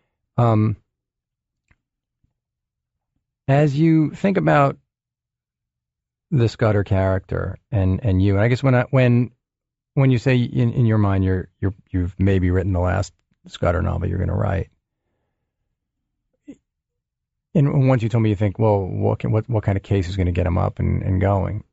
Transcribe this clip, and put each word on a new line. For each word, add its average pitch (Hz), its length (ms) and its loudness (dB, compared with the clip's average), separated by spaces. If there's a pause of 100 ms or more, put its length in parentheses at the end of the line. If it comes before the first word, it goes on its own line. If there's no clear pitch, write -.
(360)
Um, 110 400 2 (2750)
as 143 280 2
you 160 360 2
think 196 240 -2
about 151 420 2 (1500)
the 117 180 2
Scudder 104 360 0
character 92 720 -2 (140)
and, 95 320 0
and 92 180 2
you, 98 120 2
and 98 100 2
I - 20 2
guess 123 160 0
when 131 140 2
I, 123 140 2
when, 123 420 2 (640)
when 135 180 2
you 120 60 0
say 127 180 0
in, 120 360 0
in 123 140 0
your 110 120 2
mind 98 260 0
you're, 92 240 -2 (120)
you're, 98 140 -2 (160)
you've 92 280 -4
maybe 95 340 2
written 92 200 0
the 90 80 -2
last 92 320 -2 (360)
Scudder 85 340 -2
novel 87 260 -4
you're 92 120 -4
gonna 90 160 -2
write, 98 340 -4 (2750)
and 143 340 2
once 127 140 2
you 113 60 -2
told 113 140 0
me, 110 80 2
you 101 60 0
think, 101 220 -2
"Well, 104 280 2
what 104 320 -2
can, 120 140 -4
what, 107 160 0
what 107 160 -2
kind 98 120 0
of 98 60 -6
case 95 260 -2
is 95 80 -8
gonna 90 160 0
get 90 140 0
him 90 100 -2
up 95 220 -2
and, 90 240 -2
and 92 180 -2
going?" 95 520 -2